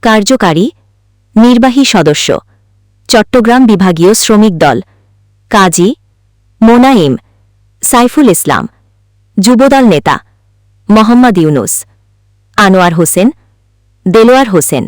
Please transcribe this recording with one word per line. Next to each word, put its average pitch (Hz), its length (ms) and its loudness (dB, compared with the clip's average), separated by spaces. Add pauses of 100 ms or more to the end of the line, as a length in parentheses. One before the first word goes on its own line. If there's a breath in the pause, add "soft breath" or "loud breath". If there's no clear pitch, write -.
কার্যকারী, 208 600 0 (680)
নির্বাহী 240 500 2
সদস্য, 156 420 -2 (840)
চট্টগ্রাম 240 560 0
বিভাগীয় 185 480 0
শ্রমিক 214 440 0
দল, 143 200 0 (720)
কাজী, 185 380 0 (720)
মোনাইম, 226 520 2 (720)
সাইফুল 247 460 0
ইসলাম, 139 340 -2 (760)
যুবদল 254 560 2
নেতা, 143 220 -2 (760)
মোহাম্মদ 220 480 2
ইউনুস, 151 360 -2 (840)
আনোয়ার 190 360 0
হোসেন, 180 340 -2 (760)
দেলোয়ার 233 440 2
হোসেন 156 380 -4